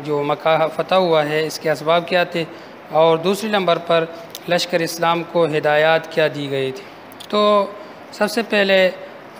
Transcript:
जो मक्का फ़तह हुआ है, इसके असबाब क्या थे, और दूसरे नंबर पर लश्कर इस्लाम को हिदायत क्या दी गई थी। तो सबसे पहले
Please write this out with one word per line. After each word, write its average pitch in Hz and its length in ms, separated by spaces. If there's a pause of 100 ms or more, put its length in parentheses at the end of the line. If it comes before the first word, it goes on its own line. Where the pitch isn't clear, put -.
जो 147 200
मक्का 156 440
फ़तह 165 280
हुआ 165 280
है, 151 240
इसके 156 220
असबाब 156 360
क्या 175 200
थे, 170 200 (480)
और 160 240
दूसरे 196 320
नंबर 180 280
पर 165 300 (420)
लश्कर 175 320
इस्लाम 170 420
को 170 220
हिदायत 151 680
क्या 156 140
दी 143 200
गई 135 240
थी। 131 120 (480)
तो 208 100 (800)
सबसे 208 240
पहले 196 460 (500)